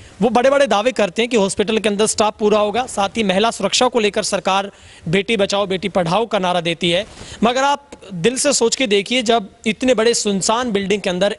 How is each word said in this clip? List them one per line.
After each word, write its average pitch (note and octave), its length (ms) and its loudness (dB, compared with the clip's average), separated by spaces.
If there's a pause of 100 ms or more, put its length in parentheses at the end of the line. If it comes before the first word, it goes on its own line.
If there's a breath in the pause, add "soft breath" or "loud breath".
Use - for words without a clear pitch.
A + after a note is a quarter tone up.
(220 loud breath)
वो A3+ 80 2
बड़े-बड़े C4+ 380 4
दावे G#3+ 240 0
करते G#3 300 -2
हैं A#3 80 -2
कि B3 80 0
हॉस्पिटल G3 400 0
के G#3+ 120 0
अंदर G3+ 160 0
स्टाफ G#3+ 340 -2
पूरा G#3+ 200 2
होगा, G#3 260 -2
साथ G3 240 -2
ही A3+ 140 -2
महिला G3 280 2
सुरक्षा A3 360 0
को B3 120 0
लेकर G#3 240 0
सरकार G3 480 -2 (360 loud breath)
बेटी G3 300 0
बचाओ G3+ 280 0
बेटी F#3+ 240 -4
पढ़ाओ F#3 360 0
का G#3+ 140 -2
नारा F3+ 220 0
देती E3+ 280 -2
है, F3+ 160 0 (380 loud breath)
मगर B3 200 2
आप C#4+ 280 -2 (220)
दिल G3 240 0
से C#4 160 2
सोच A3+ 220 2
के C4 120 0
देखिए, G#3 340 0
जब A#3 280 0 (180)
इतने A3 260 0
बड़े A3 200 2
सुनसान A3 580 -2
बिल्डिंग G3 300 -2
के G3+ 80 -4
अंदर F#3 300 -2